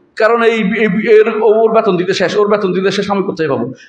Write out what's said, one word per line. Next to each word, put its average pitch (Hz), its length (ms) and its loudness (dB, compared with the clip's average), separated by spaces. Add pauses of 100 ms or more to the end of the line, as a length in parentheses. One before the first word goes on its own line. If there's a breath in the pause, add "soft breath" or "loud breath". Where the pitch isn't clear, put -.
(160)
কারণ 233 260 2
এই, 226 200 2
এই, 214 460 -2
এর, 214 200 6 (140)
ওর 220 300 2
বেতন 214 240 2
দিতে 175 180 -2
শেষ, 190 220 -2
ওর 208 120 2
বেতন 202 240 0
দিতে 190 180 -2
শেষ, 190 200 -4
আমি 196 120 0
কোথায় 160 260 -4
পাবো? 123 240 -4 (160 loud breath)